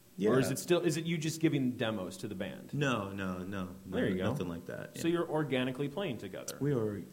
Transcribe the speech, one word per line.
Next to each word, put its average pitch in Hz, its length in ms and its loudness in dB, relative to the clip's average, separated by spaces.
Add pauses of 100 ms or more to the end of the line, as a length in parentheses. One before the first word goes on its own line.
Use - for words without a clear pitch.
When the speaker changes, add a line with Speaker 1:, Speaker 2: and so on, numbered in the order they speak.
(180)
Speaker 1:
Yeah. 110 120 4
Speaker 2:
Or 131 100 8
is 127 100 4
it 131 100 0
still, 170 200 4
is 165 160 2
it 160 80 -2
you 165 140 2
just 156 240 -2
giving 139 300 4
demos 107 480 -2
to 107 100 -6
the 101 60 -6
band? 92 360 -6
Speaker 1:
No, 123 380 0
no, 95 300 -2
no, 92 280 -4 (180)
Speaker 2:
There 98 220 0
you 95 80 2
go. 95 140 2
Speaker 1:
nothing 123 180 -2
like 82 200 -6
that, - 300 -10
Speaker 2:
So 165 120 0
Speaker 1:
yeah. 175 60 4
Speaker 2:
you're 170 140 0
organically 135 600 0
playing 143 300 -4
together. 90 420 -8
Speaker 1:
We 143 100 2
are 107 300 2 (120)